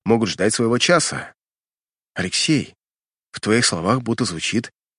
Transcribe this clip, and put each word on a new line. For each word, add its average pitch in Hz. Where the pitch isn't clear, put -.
могут 110
ждать 104
своего 117
часа. -
«Алексей, 92
в -
твоих 113
словах 98
будто 117
звучит 90